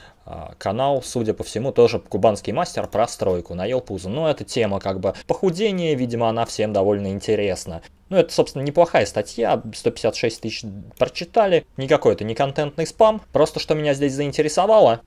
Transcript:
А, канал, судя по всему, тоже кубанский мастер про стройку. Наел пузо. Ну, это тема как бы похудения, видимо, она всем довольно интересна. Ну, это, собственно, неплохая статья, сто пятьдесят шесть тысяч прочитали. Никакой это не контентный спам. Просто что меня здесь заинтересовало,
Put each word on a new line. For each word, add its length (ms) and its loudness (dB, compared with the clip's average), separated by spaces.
А, 320 -14
канал, 440 -2
судя 320 -2
по 100 -8
всему, 280 -4
тоже 280 4
кубанский 540 0
мастер 340 -4
про 200 0
стройку. 480 -4
Наел 260 -2
пузо. 280 -8
Ну, 180 -2
это 160 -2
тема 360 -2
как 200 -4
бы 140 0
похудения, 720 0
видимо, 320 0
она 180 0
всем 280 -4
довольно 340 2
интересна. 720 -2
Ну, 80 0
это, 160 2
собственно, 300 0
неплохая 420 2
статья, 560 -2
сто 180 -2
пятьдесят 240 -2
шесть 260 -4
тысяч 240 -8
прочитали. 680 0
Никакой 360 2
это 120 -4
не 100 -4
контентный 500 -2
спам. 360 4
Просто 280 2
что 160 -2
меня 180 0
здесь 200 0
заинтересовало, 920 4